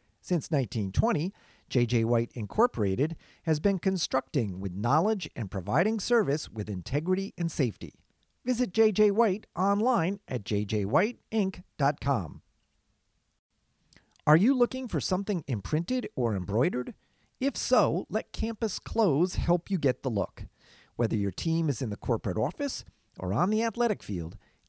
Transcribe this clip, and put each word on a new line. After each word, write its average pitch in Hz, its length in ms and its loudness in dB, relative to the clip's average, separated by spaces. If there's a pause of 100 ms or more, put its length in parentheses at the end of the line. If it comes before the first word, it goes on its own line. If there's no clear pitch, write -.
(200)
Since - 300 -2
nineteen 110 400 0
twenty, 185 420 0 (360)
J 120 180 2
J 113 180 2
White 120 300 0
Incorporated 120 800 0 (300)
has 156 160 0
been 196 180 2
constructing 127 800 -2
with 95 160 -6
knowledge 160 640 0
and 107 120 -6
providing 143 520 0
service 156 500 0
with 104 180 -6
integrity 165 680 -2
and 170 120 -2
safety. 113 440 -4 (500)
Visit 240 280 0
J 220 180 4
J 208 220 4
White 214 420 0
online 202 720 2
at 113 180 -6
J 104 200 0
J 104 200 -2
White 180 360 0 (100)
Inc 190 320 -2 (160)
dot 143 220 0
com. 101 420 -2 (1800)
Are 156 100 8
you 247 220 4
looking 247 300 0
for 156 120 -2
something 190 460 -2
imprinted 165 720 -2
or 117 180 2
embroidered? 156 600 -2 (440)
If 269 160 -2
so, 170 540 2
let - 240 -6
Campus 220 460 -4
Clothes 180 560 2
help - 360 0
you 196 60 0
get 135 260 0
the 135 60 -2
look. 104 380 -2 (480)
Whether 113 220 0
your 101 140 0
team 160 380 0
is 135 140 -2
in 113 80 -4
the 104 60 -6
corporate 107 420 -2
office 175 440 -2 (360)
or 92 160 -2
on 170 160 2
the 214 120 0
athletic 233 400 0
field, 92 360 -6 (300)